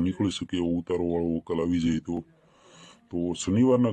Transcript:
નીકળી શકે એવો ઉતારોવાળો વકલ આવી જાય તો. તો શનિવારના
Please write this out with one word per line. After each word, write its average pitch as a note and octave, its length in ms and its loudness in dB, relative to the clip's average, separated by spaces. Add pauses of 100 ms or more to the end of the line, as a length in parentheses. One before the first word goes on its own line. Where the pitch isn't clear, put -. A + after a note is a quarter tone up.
નીકળી F#2 340 -2
શકે F2+ 240 -6
એવો E2+ 160 0
ઉતારોવાળો E2+ 600 -2
વકલ E2 220 -4
આવી E2+ 260 0
જાય D#2+ 200 0
તો. F2 160 -6 (880)
તો F2 80 -4 (240)
શનિવારના B2 500 4